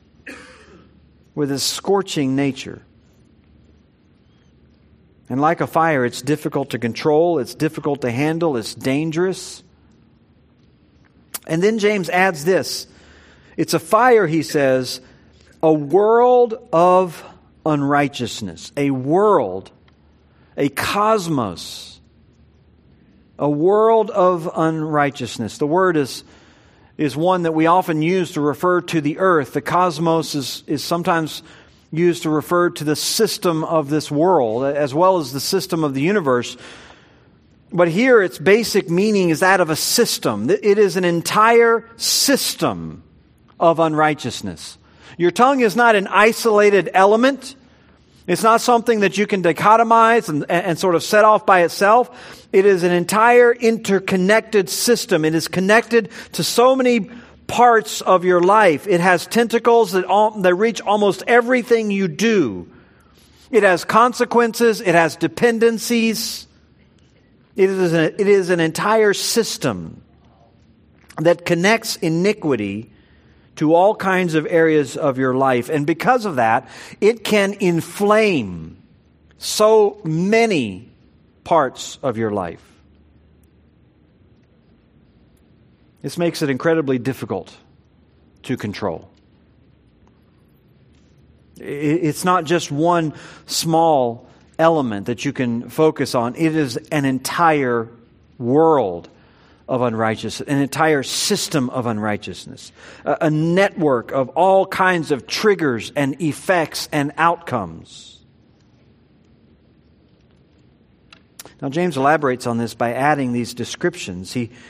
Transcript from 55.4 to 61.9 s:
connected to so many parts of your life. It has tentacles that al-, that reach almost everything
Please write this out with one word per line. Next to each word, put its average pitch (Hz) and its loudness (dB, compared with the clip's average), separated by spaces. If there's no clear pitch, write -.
connected 214 0
to 170 -4
so 262 4
many 247 0
parts 233 2
of 185 2
your 180 4
life. 190 4
It 180 2
has 175 2
tentacles 233 2
that 185 0
al-, 214 0
that 180 4
reach 214 0
almost 202 0
everything 233 2